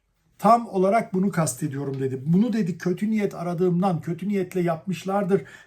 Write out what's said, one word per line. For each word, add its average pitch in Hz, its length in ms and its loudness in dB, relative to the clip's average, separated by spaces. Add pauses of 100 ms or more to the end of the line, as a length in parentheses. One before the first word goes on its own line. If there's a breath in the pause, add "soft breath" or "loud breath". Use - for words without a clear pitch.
(380)
"Tam 233 300 4
olarak 196 460 0
bunu 185 160 2
kastediyorum." 139 720 -2
dedi. 131 260 -4
"Bunu" 196 260 4
dedi, 190 260 -2
"kötü 180 320 -2
niyet 208 240 0
aradığımdan, 175 640 0
kötü 170 280 -6
niyetle 190 320 -2
yapmışlardır 185 800 0 (240 loud breath)